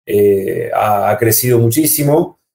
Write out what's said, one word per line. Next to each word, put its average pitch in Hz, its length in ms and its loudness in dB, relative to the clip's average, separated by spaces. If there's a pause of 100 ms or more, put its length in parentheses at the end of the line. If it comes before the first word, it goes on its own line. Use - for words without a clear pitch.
eh, 101 680 0
ha, 101 360 0
ha 107 80 0
crecido 117 400 0
muchísimo, 147 840 0 (160)